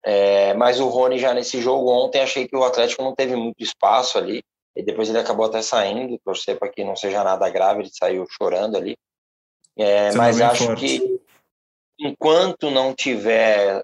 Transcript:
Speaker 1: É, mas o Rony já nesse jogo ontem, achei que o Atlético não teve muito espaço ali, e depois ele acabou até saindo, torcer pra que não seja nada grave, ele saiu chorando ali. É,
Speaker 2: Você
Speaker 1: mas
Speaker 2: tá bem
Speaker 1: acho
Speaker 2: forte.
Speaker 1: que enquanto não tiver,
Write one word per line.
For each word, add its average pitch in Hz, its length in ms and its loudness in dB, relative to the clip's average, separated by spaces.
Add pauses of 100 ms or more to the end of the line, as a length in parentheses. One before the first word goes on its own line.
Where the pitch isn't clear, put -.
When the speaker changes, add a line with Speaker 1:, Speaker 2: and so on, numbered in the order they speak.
Speaker 1:
É, 101 500 4
mas 123 240 4
o 135 100 0
Rony 127 300 2
já 123 160 0
nesse 123 260 -4
jogo 127 300 0
ontem, 127 300 2
achei 127 260 -2
que 135 100 -8
o 131 60 2
Atlético 123 400 0
não 131 120 -4
teve 127 200 -2
muito 113 260 -6
espaço 110 580 0
ali, 98 220 -4 (360)
e 95 60 -6
depois 107 260 -4
ele 113 100 0
acabou 110 280 0
até 113 160 -4
saindo, 113 600 -2
torcer 95 360 -6
pra 101 100 -6
que 101 160 -8
não 98 100 -6
seja 98 300 -4
nada 95 240 -2
grave, 95 320 0
ele 95 100 -10
saiu 92 400 -2
chorando 95 460 -2
ali. - 200 -6 (800)
É, 104 340 2
Speaker 2:
Você 113 80 0
Speaker 1:
mas 117 180 4
Speaker 2:
tá 120 80 4
bem 120 80 4
Speaker 1:
acho 120 140 0
Speaker 2:
forte. 113 200 -4
Speaker 1:
que 381 340 -2 (760)
enquanto 156 720 0
não 131 240 0
tiver, 107 880 2